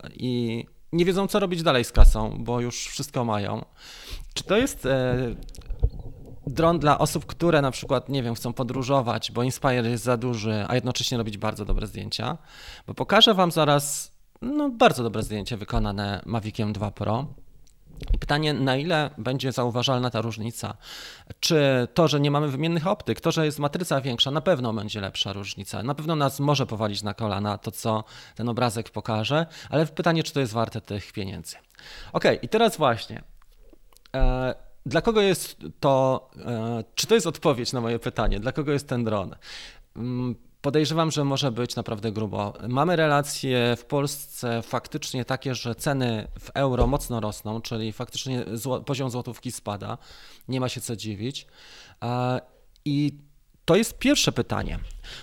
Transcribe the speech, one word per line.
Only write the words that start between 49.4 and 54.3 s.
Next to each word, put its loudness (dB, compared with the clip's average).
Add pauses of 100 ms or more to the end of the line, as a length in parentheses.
spada. -8 (500)
Nie -2
ma 0
się -6
co -6
dziwić. -6 (560)
E, 0 (440)
i 0 (460)
to 6
jest 2
pierwsze 4